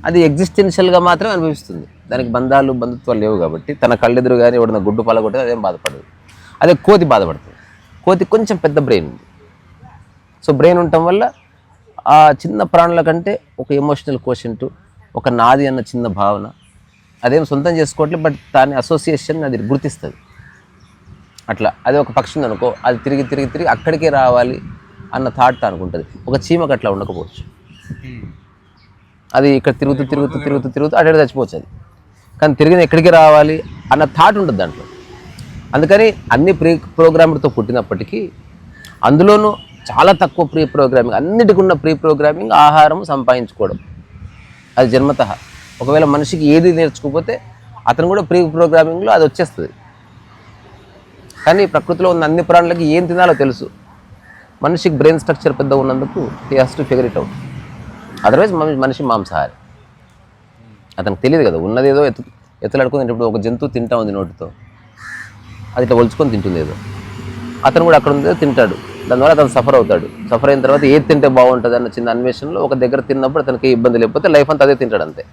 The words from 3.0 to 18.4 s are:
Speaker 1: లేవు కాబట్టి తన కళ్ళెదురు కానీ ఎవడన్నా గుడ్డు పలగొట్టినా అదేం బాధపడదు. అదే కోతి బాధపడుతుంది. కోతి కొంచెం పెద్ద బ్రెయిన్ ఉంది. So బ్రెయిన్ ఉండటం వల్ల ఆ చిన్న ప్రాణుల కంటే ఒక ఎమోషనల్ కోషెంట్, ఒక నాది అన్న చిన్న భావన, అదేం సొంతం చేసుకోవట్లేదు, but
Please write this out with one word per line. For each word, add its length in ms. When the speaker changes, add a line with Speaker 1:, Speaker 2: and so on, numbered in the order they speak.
Speaker 1:
లేవు 180
కాబట్టి 360
తన 220
కళ్ళెదురు 400
కానీ 200
ఎవడన్నా 240
గుడ్డు 220
పలగొట్టినా 420
అదేం 180
బాధపడదు. 420
అదే 120
కోతి 320
బాధపడుతుంది. 500
కోతి 200
కొంచెం 320
పెద్ద 220
బ్రెయిన్ 260
ఉంది. 140
So 100
బ్రెయిన్ 220
ఉండటం 260
వల్ల 260
ఆ 240
చిన్న 320
ప్రాణుల 380
కంటే 400
ఒక 120
ఎమోషనల్ 460
కోషెంట్, 480
ఒక 140
నాది 380
అన్న 120
చిన్న 280
భావన, 440
అదేం 220
సొంతం 320
చేసుకోవట్లేదు, 460
but 140